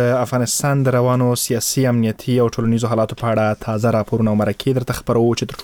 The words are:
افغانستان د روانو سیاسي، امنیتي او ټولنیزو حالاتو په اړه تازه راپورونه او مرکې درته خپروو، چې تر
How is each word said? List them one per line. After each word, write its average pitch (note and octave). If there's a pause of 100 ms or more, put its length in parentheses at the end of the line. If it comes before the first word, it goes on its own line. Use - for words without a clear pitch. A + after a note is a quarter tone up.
(200)
افغانستان C3+
د C3
روانو B2
سیاسي، B2
امنیتي A#2+
او A#2
ټولنیزو A2+
حالاتو A2+
په A2+
اړه G#2+
تازه A2+
راپورونه A2
او G#2+
مرکې G#2+
درته B2
خپروو، A#2
چې -
تر -